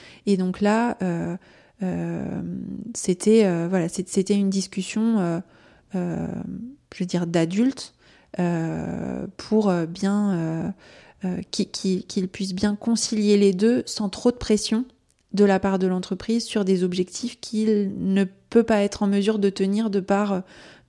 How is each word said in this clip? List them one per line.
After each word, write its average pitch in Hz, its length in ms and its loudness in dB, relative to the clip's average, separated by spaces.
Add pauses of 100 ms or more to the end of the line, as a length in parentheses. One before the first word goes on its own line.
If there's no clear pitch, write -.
(240)
Et 202 140 4
donc 185 240 -2
là, 220 400 2
euh, 170 340 -2 (460)
euh, 170 580 -4 (540)
c'était, 214 500 4
euh, 170 240 0
voilà, 175 220 0
c'est-, - 180 -8
c'était 196 260 0
une 202 140 2
discussion, 196 680 -2
euh, 170 220 0 (540)
euh, 170 320 -4 (680)
je 185 100 -4
veux - 20 0
dire, 175 200 -2
d'adultes, 175 680 0 (460)
euh, 165 880 -4 (100)
pour, 214 320 2
euh, 175 180 2
bien, 196 460 0
euh, 165 360 -2 (560)
euh, 180 160 -4 (100)
qui, - 160 -2
qui, - 380 -4
qu'ils 185 240 -4
puissent 190 260 -6
bien 202 220 0
concilier 214 600 2
les 202 160 6
deux 226 340 4
sans 208 220 -4
trop - 220 0
de 240 60 0
pression 220 480 0 (480)
de 202 120 4
la 196 140 6
part 190 200 0
de 185 80 2
l'entreprise 185 580 -2
sur 208 200 -2
des 185 200 2
objectifs 185 560 -4
qu'il 214 580 0
ne 190 260 2 (260)
peut 233 120 6
pas 220 200 2
être 202 200 -2
en 202 60 2
mesure 202 300 2
de 196 120 2
tenir 196 400 0
de 196 100 0
par, 196 420 0 (460)